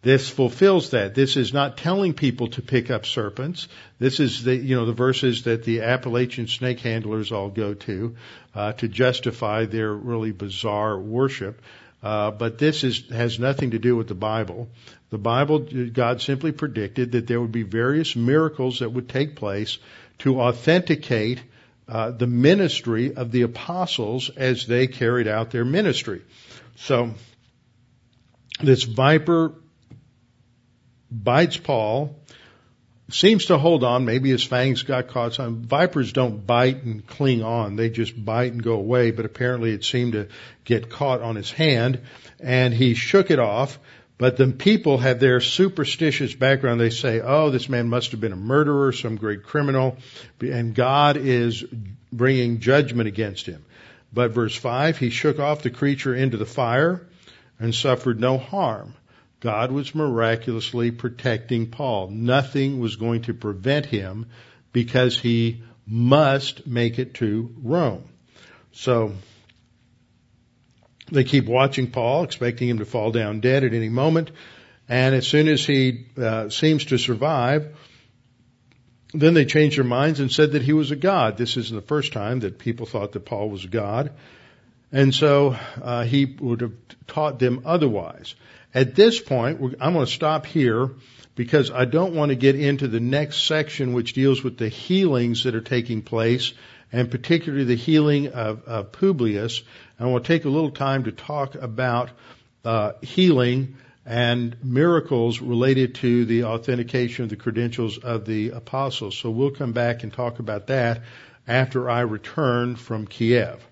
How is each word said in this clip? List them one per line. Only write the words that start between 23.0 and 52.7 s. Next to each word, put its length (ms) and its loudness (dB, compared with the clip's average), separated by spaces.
of 160 -6
the 120 2
apostles 960 -4
as 300 0
they 220 2
carried 400 0
out 240 -2
their 120 -2
ministry. 580 -2
So 380 0
this 220 6
viper 720 2
bites 460 4
Paul, 600 -2
seems 360 4
to 120 4
hold 260 4
on. 200 2
Maybe 260 2
his 140 2
fangs 400 0
got 240 -4
caught. 260 -4
Some 300 -6
vipers 480 0
don't 340 -2
bite 380 2
and 220 -8
cling 360 0
on. 340 -4
They 140 0
just 340 -6
bite 280 0
and 100 -6
go 120 0
away. 360 2
But 160 -4
apparently 460 -2
it 120 -6
seemed 280 -2
to 160 -4
get 240 0
caught 320 -2
on 160 -4
his 140 -8
hand, 500 2
and 320 2
he 220 4
shook 360 2
it 100 6
off. 380 0
But 180 4
the 120 6
people 500 2
have 200 2
their 220 6
superstitious 920 0
background. 460 2
They 100 4
say, 300 -2
"Oh, 300 2
this 180 -2
man 200 0
must 240 -2
have 80 -8
been 120 -4
a 40 -10
murderer, 560 2
some 240 -6
great 260 -6
criminal, 540 0
and 340 -4
God 420 4
is 480 0
bringing 480 0
judgment 480 2